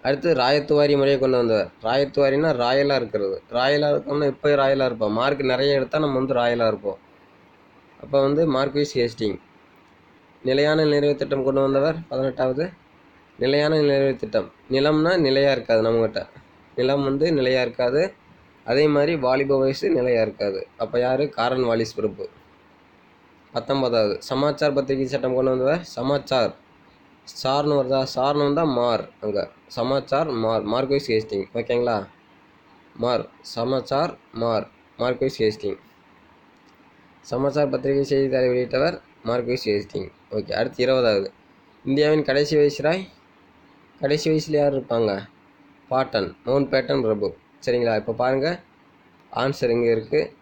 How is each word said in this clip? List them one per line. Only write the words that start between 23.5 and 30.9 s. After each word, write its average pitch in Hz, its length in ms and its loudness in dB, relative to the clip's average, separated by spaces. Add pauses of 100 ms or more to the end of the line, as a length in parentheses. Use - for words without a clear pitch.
பத்தொன்பதாவது 120 680 0
சமாச்சார் 143 520 -2
பத்திரிகை 135 340 -2
சட்டம் 127 280 -2
கொண்டு 131 140 2
வந்தவர். 131 340 0
சமாச்சார். 131 680 -2 (720)
சார்னு 143 480 -2
வருதா? 135 280 0
சார்னு 143 400 -2
வந்தா 143 220 0
மார் 120 380 0 (180)
அங்க. 104 180 -2 (280)
சமாச்சார் 135 680 -2
மார். 113 300 0
மார்க்விஸ் 135 460 -2